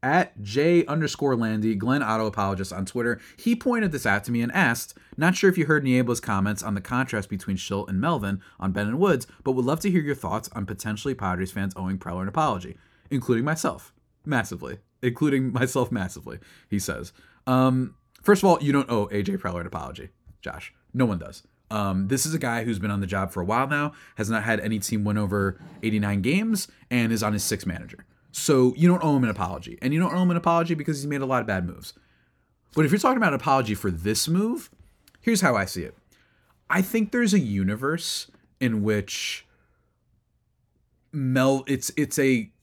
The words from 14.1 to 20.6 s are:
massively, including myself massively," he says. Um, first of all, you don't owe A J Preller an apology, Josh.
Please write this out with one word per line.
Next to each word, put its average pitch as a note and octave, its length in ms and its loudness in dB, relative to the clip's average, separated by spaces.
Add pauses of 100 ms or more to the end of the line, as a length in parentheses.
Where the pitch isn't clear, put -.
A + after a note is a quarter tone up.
massively, G#2 540 -4 (240)
including C3 500 0
myself B2+ 380 0
massively," F#2 480 -6 (320)
he G2+ 80 0
says. - 340 -6 (360)
Um, B2+ 480 2 (260)
first G3 220 6
of G3 40 8
all, E3 140 6
you C#3+ 80 2
don't C#3 180 2
owe G#2+ 220 0
A G2+ 140 -2
J G3 120 -4
Preller F2 260 -6
an E2+ 40 -8
apology, - 440 -10 (300)
Josh. - 320 -12 (220)